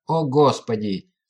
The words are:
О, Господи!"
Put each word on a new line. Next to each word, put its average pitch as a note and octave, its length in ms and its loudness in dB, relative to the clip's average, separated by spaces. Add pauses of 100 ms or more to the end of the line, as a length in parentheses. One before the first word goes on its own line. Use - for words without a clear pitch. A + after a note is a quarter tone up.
О, D#3+ 160 -2
Господи!" A#2+ 840 0 (220)